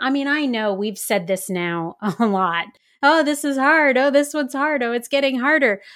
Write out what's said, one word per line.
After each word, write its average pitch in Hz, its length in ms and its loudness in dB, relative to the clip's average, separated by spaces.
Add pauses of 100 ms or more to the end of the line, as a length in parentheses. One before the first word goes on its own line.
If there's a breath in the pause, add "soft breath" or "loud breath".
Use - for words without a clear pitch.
I 254 80 -2
mean, 277 180 -2
I 294 180 -2
know 220 280 -2
we've 202 240 -4
said 190 300 -4
this 185 220 -4
now 170 520 -4
<laughs> 196 180 -4
a 233 60 2
lot. 185 400 0 (380)
"Oh, 311 200 6
this 294 220 -2
is 277 120 -2
hard. 285 400 4
Oh, 277 120 2
this 285 240 2
one's 294 200 -4
hard. 285 280 -2
Oh, 233 120 -2
it's 240 140 -4
getting 277 320 0
harder." 262 420 2 (140 loud breath)